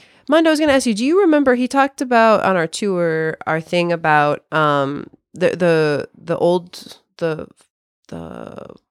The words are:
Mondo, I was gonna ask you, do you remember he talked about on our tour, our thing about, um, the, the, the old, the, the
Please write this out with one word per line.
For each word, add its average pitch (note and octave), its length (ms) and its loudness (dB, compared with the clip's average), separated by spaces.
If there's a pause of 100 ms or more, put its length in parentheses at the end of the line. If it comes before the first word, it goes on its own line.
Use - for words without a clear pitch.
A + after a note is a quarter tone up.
(300)
Mondo, D#4+ 200 4
I D#4 40 4
was D4 60 0
gonna D4+ 120 2
ask C4 160 2
you, A3+ 80 0
do G#3+ 100 -4
you E4+ 140 2
remember D4 340 4
he B3 140 -2
talked C#4 340 -2
about A3+ 420 2
on F#3+ 120 0
our E3 100 0
tour, E3 800 -2
our D#3+ 140 -2
thing E3+ 320 -2
about, D3+ 600 0
um, C#3+ 540 0 (260)
the, E3+ 160 0
the, D#3+ 680 0
the E3 200 -6
old, F3 600 -2 (200)
the, D#3+ 280 -6 (600)
the C#2 580 -16 (260)